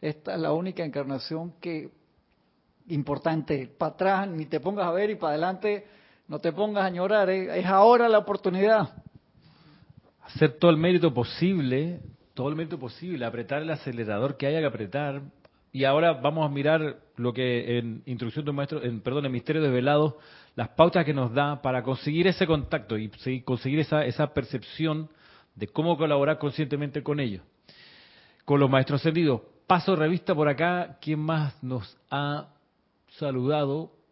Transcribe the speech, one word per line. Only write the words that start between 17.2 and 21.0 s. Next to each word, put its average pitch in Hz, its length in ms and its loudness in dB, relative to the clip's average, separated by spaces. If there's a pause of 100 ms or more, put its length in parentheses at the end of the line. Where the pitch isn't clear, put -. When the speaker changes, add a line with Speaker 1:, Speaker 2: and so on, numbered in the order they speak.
Speaker 2:
que 120 460 0
en 117 280 -6
Instrucción 127 380 -6
de 147 60 -4
un 143 60 -4
Maestro, 139 260 -4
en, 117 180 -4
perdón, 139 260 -2
en 131 60 -4
Misterio 139 300 -2
Desvelado, 143 560 2 (360)
las 113 140 -4
pautas 170 380 6